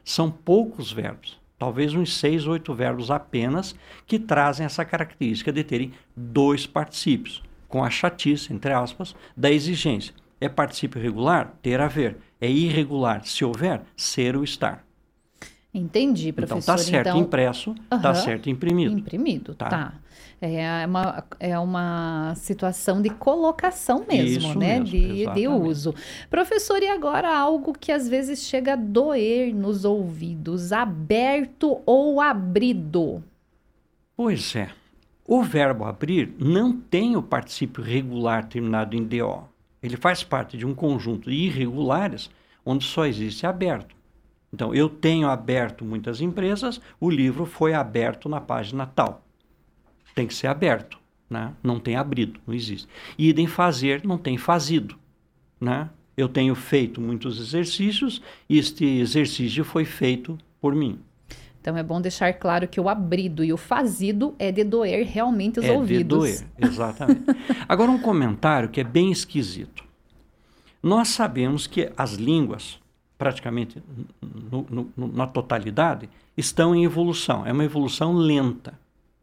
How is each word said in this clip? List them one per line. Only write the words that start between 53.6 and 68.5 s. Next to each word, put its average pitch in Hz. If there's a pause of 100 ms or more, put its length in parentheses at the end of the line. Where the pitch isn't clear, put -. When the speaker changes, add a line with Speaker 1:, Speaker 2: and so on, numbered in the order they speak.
Speaker 1:
não 180
tem 131
fazido, 147 (640)
né? 131 (280)
Eu 131
tenho 131
feito -
muitos 117
exercícios 175 (280)
e 151
este -
exercício 131
foi 160
feito 127 (220)
por 143
mim. 139 (640)
Speaker 2:
Então, 160
é 165
bom 165
deixar 180
claro 180
que -
o 180
abrido 180
e 160
o 165
fazido 226
é 196
de 202
doer 208
realmente 220
os 233
Speaker 1:
É -
de 240
Speaker 2:
ouvidos. 180
Speaker 1:
doer, 135 (120)
exatamente. 247 (220)
Speaker 2:
<laughs> -
Speaker 1:
Agora, 226
um 254
comentário 147